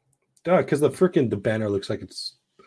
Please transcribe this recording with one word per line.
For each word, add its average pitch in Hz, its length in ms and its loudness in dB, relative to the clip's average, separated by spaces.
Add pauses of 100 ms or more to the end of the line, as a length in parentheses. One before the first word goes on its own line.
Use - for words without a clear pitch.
(440)
Duh, 170 180 4
'cause 143 180 0
the 147 100 4
frickin', 165 400 2
the 104 60 -2
banner 110 320 -2
looks 101 200 -2
like 110 140 -6
it's, - 340 -14 (300)